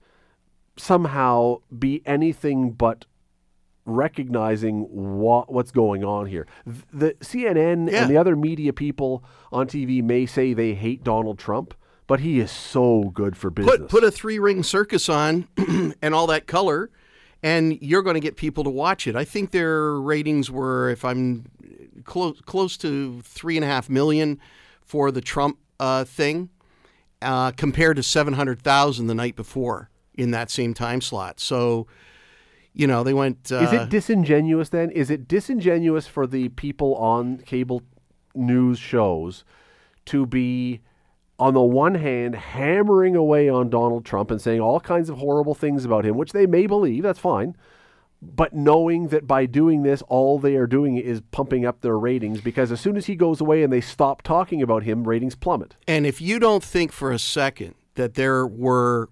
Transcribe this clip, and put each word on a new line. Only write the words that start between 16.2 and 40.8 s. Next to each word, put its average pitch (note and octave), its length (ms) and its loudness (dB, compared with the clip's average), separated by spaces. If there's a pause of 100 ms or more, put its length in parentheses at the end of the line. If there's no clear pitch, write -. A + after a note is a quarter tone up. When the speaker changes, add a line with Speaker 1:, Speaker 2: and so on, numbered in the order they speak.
Speaker 2:
that D#3 200 0
color, F3+ 420 0 (540)
and D#3+ 380 2
you're D#3+ 200 2
gonna F3 180 0
get D3+ 160 -6
people D#3 280 -6
to C#3 60 -4
watch D3 380 -4
it. A2 80 -2
I C3 80 -2
think G3 280 -6
their D#3 420 0
ratings D3 560 -2
were, B2+ 400 -2
if A#2+ 160 -4
I'm B2+ 400 -4 (580)
clo-, F3+ 300 -4 (120)
close F#3+ 320 -2
to C#3 440 -6
three - 340 -8
and D#3 80 0
a C#3+ 40 -2
half C3+ 220 -2
million D3+ 500 0 (420)
for C#3 300 -2
the B2+ 100 -6
Trump, C#3+ 360 -2 (220)
uh, C3 260 0
thing, D#3+ 440 -4 (720)
uh, B2+ 300 -2
compared D3+ 460 2
to C3 60 -2
seven D3 300 0
hundred C3 280 -2
thousand C#3 460 2
the A2+ 80 -2
night A#2+ 200 -4
before A#2 540 -6 (260)
in B2 160 -2
that A#2 180 -4
same A#2+ 240 -4
time A#2+ 280 -4
slot. F#2+ 400 -8
So, A#2+ 460 -2 (840)
you C#3+ 140 2
know, B2 160 2
they C3+ 100 2
went, C3+ 380 -2
Speaker 1:
Is C3 220 2
it A#3 80 4
Speaker 2:
uh, F#3+ 40 -4
Speaker 1:
disingenuous D#3+ 840 2
then? E3+ 220 -2
Is C#3 180 -2
it C3+ 180 -4
disingenuous E3+ 800 0
for C#3 180 -2
the B2+ 240 -4
people C#3 460 -4
on A#2+ 440 0
cable B2+ 420 -4 (520)
news B2 460 2
shows F#2 640 -2 (600)
to C#3 200 0
be, B2 540 -2 (580)